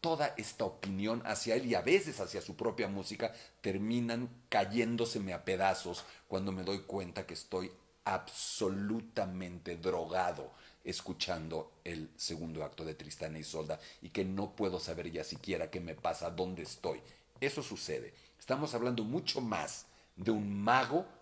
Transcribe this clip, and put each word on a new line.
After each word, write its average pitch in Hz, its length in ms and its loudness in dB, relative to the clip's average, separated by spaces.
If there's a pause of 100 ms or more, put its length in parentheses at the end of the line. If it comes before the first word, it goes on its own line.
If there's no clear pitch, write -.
toda 151 340 4
esta 107 300 -2
opinión 98 600 0
hacia 110 300 2
él 127 120 2
y 117 80 4
a 95 60 4
veces 156 380 4
hacia 95 220 -2
su - 140 -8
propia 110 320 0
música 98 460 -2 (280)
terminan 117 680 2 (200)
cayéndoseme 110 840 4
a 85 120 -6
pedazos 92 600 2 (220)
cuando 95 240 0
me 95 120 -2
doy 98 160 0
cuenta 92 460 -4
que 85 100 -8
estoy 92 360 -4 (340)
absolutamente 95 1700 0
drogado 85 760 2 (300)
escuchando 80 920 -4 (100)
el 80 320 -6
segundo 80 480 -4
acto 73 220 -8
de 78 100 -4
Tristán 78 400 -8
e 78 60 -6
Isolda 78 380 -4 (220)
y - 80 -12
que 98 140 0
no 95 320 0
puedo 92 240 0
saber 82 320 -4
ya 80 120 -4
siquiera 80 460 -2
qué 87 100 -4
me 85 140 -6
pasa, - 380 -2
dónde 90 320 -2
estoy. 73 380 -4 (380)
Eso 139 220 0
sucede. 71 520 -4 (260)
Estamos 135 340 0
hablando 120 300 2
mucho 131 380 0
más 95 440 -2 (300)
de 95 160 2
un 101 280 2
mago 127 460 6 (160)